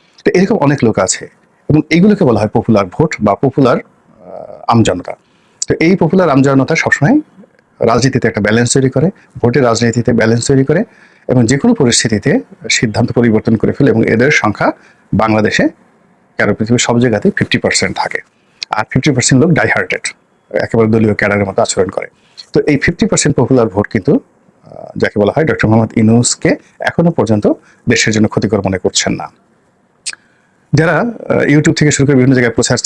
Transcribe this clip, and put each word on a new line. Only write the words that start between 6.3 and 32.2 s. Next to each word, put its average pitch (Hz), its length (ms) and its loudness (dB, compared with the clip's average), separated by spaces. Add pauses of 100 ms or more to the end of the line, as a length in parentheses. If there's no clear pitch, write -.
আমজনতা 135 400 2
সবসময় 160 420 0 (640)
রাজনীতিতে 120 500 0
একটা 107 100 -4
ব্যালেন্স 110 340 0
তৈরি 135 160 2
করে, 143 180 0 (320)
ভোটের 123 240 2
রাজনীতিতে 113 480 0
ব্যালেন্স 113 380 0
তৈরি 135 140 4
করে 156 160 0 (480)
এবং 123 180 2
যে 123 120 2
কোনো 240 160 2
পরিস্থিতিতে 117 560 0 (400)
সিদ্ধান্ত 113 380 -2 (100)
পরিবর্তন 117 380 2
করে 104 160 0
ফেলে, - 180 0
এবং 113 120 0 (120)
এদের 226 160 2
সংখ্যা 160 380 -2 (440)
বাংলাদেশে 110 520 0 (720)
কেন 107 160 0
পৃথিবীর 117 320 -2
সব 120 160 0
জায়গাতেই 123 360 0
ফিফটি - 200 -2
পার্সেন্ট - 340 -2 (100)
থাকে, - 180 -6 (500)
আর 107 200 -2
ফিফটি 143 200 0
পার্সেন্ট 127 320 2
লোক 175 160 2
ডাই 110 160 0
হার্টেড, - 300 -4 (460)
একেবারে - 380 0
দলীয় 110 260 2
ক্যাডারের 101 340 -2
মতো 95 140 -4
আচরণ 98 340 -2
করে। - 120 -8 (440)
তো 156 60 2 (120)
এই 147 80 2
ফিফটি - 280 -2
পার্সেন্ট - 300 0
পপুলার 123 320 2
ভোট 104 260 -4
কিন্তু, 117 220 0
আহ, - 800 -12
যাকে - 260 -2
বলা 101 120 2
হয় 156 100 0
ডক্টর 156 240 -2
মোহাম্মদ 110 300 2
ইউনূসকে 117 520 2 (300)
এখনো - 300 0
পর্যন্ত 107 340 -2 (440)
দেশের 113 260 0
জন্য 107 140 2
ক্ষতিকর 107 380 -2
মনে 95 120 -2
করছেন - 420 -4
না। 76 60 -12 (1500)
যারা, 160 260 2
আহ, 220 440 -2 (100)
YouTube 147 260 2
থেকে 151 120 2
শুরু 139 160 0
করে 139 100 2
বিভিন্ন 127 180 4